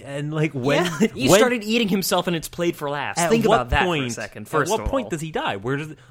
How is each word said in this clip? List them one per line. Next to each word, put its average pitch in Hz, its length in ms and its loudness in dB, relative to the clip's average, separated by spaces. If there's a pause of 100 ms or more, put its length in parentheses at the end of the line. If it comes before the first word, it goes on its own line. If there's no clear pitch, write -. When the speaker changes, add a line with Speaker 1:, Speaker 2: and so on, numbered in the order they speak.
Speaker 1:
and, 147 280 -6
like, 156 200 0
when, 139 320 2
Speaker 2:
Yeah, 175 220 2
<laughs> - 60 -10
he 143 140 -2
Speaker 1:
when 170 120 8
Speaker 2:
started 240 260 2
eating 226 240 2
himself, 185 380 0
and 175 100 0
it's 151 100 -6
played 175 300 -4
for 147 120 -6
laughs. 139 300 -4
Speaker 1:
At 170 100 0
Speaker 2:
Think 226 160 4
Speaker 1:
what 214 100 6
Speaker 2:
about 123 160 0
that 143 120 4
Speaker 1:
point, 165 200 0
Speaker 2:
for 127 40 -2
a 117 160 -6
second, 107 240 -12
first 156 240 0
Speaker 1:
at 220 60 2
what 180 80 -6
Speaker 2:
of 113 40 -4
Speaker 1:
point 135 160 -2
Speaker 2:
all. - 40 -12
Speaker 1:
does 139 120 -4
he 156 100 -8
die? 175 260 -4
Where 117 180 -4
does 151 160 -8
it, - 80 -18 (120)